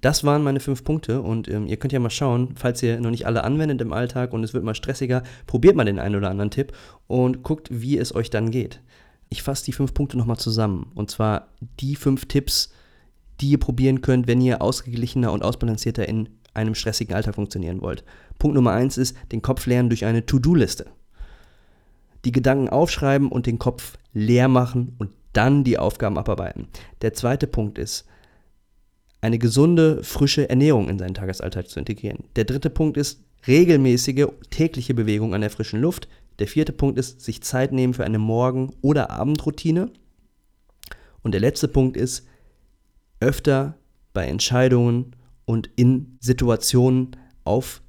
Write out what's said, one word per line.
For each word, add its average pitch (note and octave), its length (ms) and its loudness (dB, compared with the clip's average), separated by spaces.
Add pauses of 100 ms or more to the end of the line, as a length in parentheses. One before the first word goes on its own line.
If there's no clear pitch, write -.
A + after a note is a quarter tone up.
Das C#3+ 220 2
waren D3 180 4
meine C#3 180 0
fünf C3+ 240 -6
Punkte D3+ 380 -2
und, A2 260 -4
ähm, G#2+ 180 -4
ihr G#2+ 120 -4
könnt C3 140 -4
ja C#3 60 0
mal A#2 120 0
schauen, B2 440 0
falls A#2+ 280 -4
ihr A#2 180 0
noch A#2 100 -2
nicht A#2 160 -4
alle A#2 180 0
anwendet D3 360 0
im A2+ 140 -6
Alltag B2 400 -4
und A2+ 100 -2
es A2 80 -8
wird B2+ 100 -4
mal A2 120 -4
stressiger, B2+ 480 -4 (240)
probiert D3+ 280 6
mal C3+ 100 4
den G2+ 140 0
einen G2+ 180 -2
oder G2+ 120 0
anderen G2+ 220 -2
Tipp C#3 220 -6 (340)
und B2+ 360 0
guckt, D#3 280 -6
wie B2+ 260 -2
es - 180 -2
euch A2+ 140 -2
dann A2+ 220 -2
geht. - 320 -6 (480)
Ich - 120 -10
fasse C#3 220 -6
die C3+ 80 -6
fünf C3+ 220 -2
Punkte C#3 240 -2
nochmal A#2 180 0
zusammen G#2+ 580 -2
und G#2 160 -6
zwar G#2+ 380 -2 (320)
die C#3 160 -6
fünf C3+ 300 0
Tipps, - 440 -2 (720)
die C#3 100 0
ihr C#3+ 100 4
probieren C3 400 2
könnt, B2+ 260 2
wenn A#2+ 140 2
ihr B2+ 220 2
ausgeglichener A#2 720 -2
und F2+ 100 -2
ausbalancierter A#2 640 -2
in A2 200 -2 (260)
einem A2 200 -2
stressigen A2 400 -6
Alltag G#2+ 200 -2
funktionieren F#2 480 -6
wollt. - 220 -8 (340)
Punkt D3 160 2
Nummer B2 180 6
eins B2 240 0
ist, B2 200 -2 (160)
den A2+ 100 -6
Kopf - 240 -2
leeren B2 240 2
durch A2+ 140 -2
eine A2+ 200 0
To-Do-Liste. C3+ 640 2 (1400)
Die B2 80 0
Gedanken C3 360 2
aufschreiben C#3 600 2
und B2 180 -2
den A#2 120 -2
Kopf - 400 -4 (160)
leer A#2+ 340 4
machen B2 500 2
und G2 120 -6 (240)
dann C3 300 4
die B2 140 2
Aufgaben G2+ 380 -2
abarbeiten. - 520 -6 (340)
Der A2+ 100 -2
zweite B2+ 340 -2
Punkt G#2+ 300 -4
ist, - 300 -8 (1120)
eine A2+ 180 0
gesunde, D#3 640 4
frische - 460 0
Ernährung C3 400 4
in G2 100 -4
seinen F#2 160 -6
Tagesalltag F#2 540 -8
zu - 100 -10
integrieren. - 460 -8 (120)
Der A2 80 2
dritte C3+ 260 -2
Punkt D#3 260 0
ist, - 260 -4 (240)
regelmäßige C3+ 840 6 (220)
tägliche C#3+ 440 0
Bewegung G#2+ 400 0
an G2+ 60 0
der G#2+ 100 -2
frischen A2 300 -6
Luft. - 280 -2 (300)
Der G#2 80 -2
vierte D3+ 260 -2
Punkt C#3 260 0
ist, - 220 -6
sich - 220 -10
Zeit C3 300 -2
nehmen B2+ 200 2
für A#2+ 120 -2
eine A2 140 0
Morgen- B2 640 0
oder C#3+ 280 2
Abendroutine. D3+ 800 -2 (1300)
Und A2 100 -2
der F#2+ 80 0
letzte B2+ 280 0
Punkt C3 280 2
ist, - 300 -4 (920)
öfter C3+ 580 0 (360)
bei F#2+ 140 -4
Entscheidungen B2 880 2 (280)
und A2+ 320 -4
in B2+ 440 2
Situationen B2+ 960 2 (280)
auf A2+ 440 -4